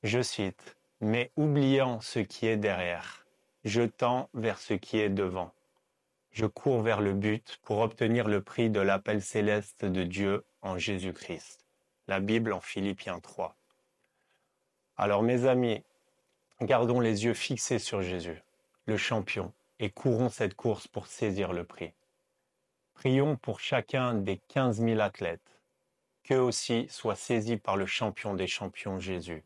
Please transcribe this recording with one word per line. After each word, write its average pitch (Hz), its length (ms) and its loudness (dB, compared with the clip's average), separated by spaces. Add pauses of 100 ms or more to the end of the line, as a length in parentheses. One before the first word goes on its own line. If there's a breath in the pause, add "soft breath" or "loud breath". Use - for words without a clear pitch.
Je 117 200 0
cite, « - 540 -6 (260)
Mais 117 340 0
oubliant 135 640 4
ce - 200 -4
qui - 260 -2
est 113 100 4
derrière, 90 680 -2 (380)
je 113 180 2
tends 123 500 0
vers 113 260 -2
ce - 140 -4
qui 104 260 -2
est 107 120 2
devant. 92 420 -2 (800)
Je 110 160 0
cours 123 340 2
vers 107 220 2
le 101 100 2
but 104 520 -2
pour 107 160 0
obtenir 113 480 2
le 104 120 2
prix 113 300 0
de 104 100 2
l'appel 98 400 2
céleste 104 640 -2
de 92 200 0
Dieu 98 420 0 (160)
en 92 160 -6
Jésus-Christ. » 90 880 -6 (420)
La 98 120 0
Bible 110 320 0
en 90 80 -2
Philippiens 98 580 -6
trois. - 380 -10 (1400)
Alors 101 280 2
mes 123 200 2
amis, 127 380 2 (800)
gardons 123 380 4
les 110 240 2
yeux 117 100 4
fixés - 460 -2
sur 101 200 -4
Jésus, 90 400 -4 (440)
le 110 120 0
champion, 101 560 -2 (280)
et 104 100 -2
courons 123 400 2
cette 104 240 -4
course - 320 -2
pour - 220 -10
saisir 98 440 -2
le 87 120 -4
prix. - 280 -12 (1000)
Prions 135 420 2
pour - 220 -6
chacun 123 560 0
des 98 240 0
quinze 123 420 0
mille 113 200 2
athlètes, 95 600 -4 (640)
qu'eux 135 160 2
aussi 120 500 2
soient - 280 -2
saisis 117 400 0
par 101 200 -2
le 98 100 0
champion 104 480 -4
des 92 120 -2
champions 95 540 -6
Jésus 85 440 -6